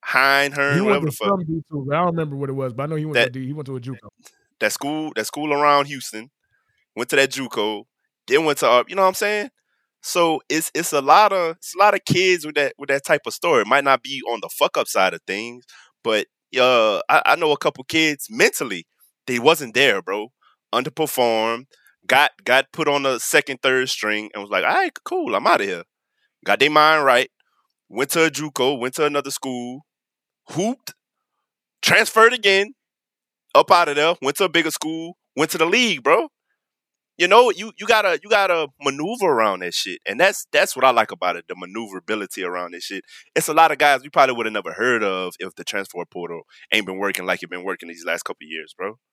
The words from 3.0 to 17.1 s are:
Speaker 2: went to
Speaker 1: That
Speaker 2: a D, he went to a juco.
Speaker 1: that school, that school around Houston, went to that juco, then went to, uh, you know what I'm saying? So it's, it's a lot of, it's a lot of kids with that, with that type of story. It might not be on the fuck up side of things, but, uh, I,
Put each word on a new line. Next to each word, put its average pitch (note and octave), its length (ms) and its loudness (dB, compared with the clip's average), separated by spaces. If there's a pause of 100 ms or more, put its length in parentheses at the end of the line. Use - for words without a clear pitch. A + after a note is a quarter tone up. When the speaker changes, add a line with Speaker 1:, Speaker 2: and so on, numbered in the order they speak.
Speaker 2:
went D3+ 100 -8
to A#2+ 60 -4
Speaker 1:
That A#2 80 -2
Speaker 2:
a - 20 -14
D, C3 160 -10
he C#3 60 -8
went D3+ 140 -12
to C3+ 80 -10
a B2+ 40 -10
juco. A#2+ 280 -14 (520)
Speaker 1:
that G#2+ 120 0
school, D3+ 440 -6
that G#2+ 100 -2
school D3+ 280 -6
around C#3+ 320 4
Houston, B2+ 460 -14 (640)
went A#2 140 -6
to D#3 80 0
that C3+ 140 4
juco, G#2+ 540 -6 (420)
then C#3+ 180 4
went C#3+ 140 0
to, C3 100 2
uh, A#2+ 180 6
you - 80 -10
know G3 80 0
what F#3+ 60 4
I'm F#3 60 -4
saying? G#3 340 -4 (520)
So E3 480 0
it's, D#3 260 -4
it's D#3+ 180 -4
a C#3+ 80 0
lot F#3 320 6
of, E3+ 240 -2
it's - 180 -16
a F3+ 40 -14
lot G3+ 160 6
of F#3+ 100 -6
kids F3+ 400 0
with D3+ 100 -8
that, C#3+ 220 0
with C#3 120 -14
that C#3 140 0
type D3+ 220 0
of A2 80 -8
story. D3+ 300 2
It G2+ 40 -4
might C#3 160 4
not C3+ 200 4
be C3 260 -10
on A#2 120 -4
the E2 80 -2
fuck - 280 0
up B2 100 -2
side F#2+ 280 2
of - 100 -12
things, A#2 400 -8 (380)
but, A2 240 0 (320)
uh, A#2 400 4 (100)
I, D3 160 4